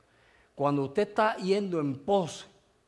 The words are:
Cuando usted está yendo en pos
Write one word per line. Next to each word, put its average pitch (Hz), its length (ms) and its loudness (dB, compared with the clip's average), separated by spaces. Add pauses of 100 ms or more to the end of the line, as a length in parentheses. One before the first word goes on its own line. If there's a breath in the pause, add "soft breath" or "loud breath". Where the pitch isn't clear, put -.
(560 soft breath)
Cuando 143 280 2
usted 202 260 -2
está 220 280 2
yendo 190 420 0
en 139 200 -2
pos 190 480 0 (400)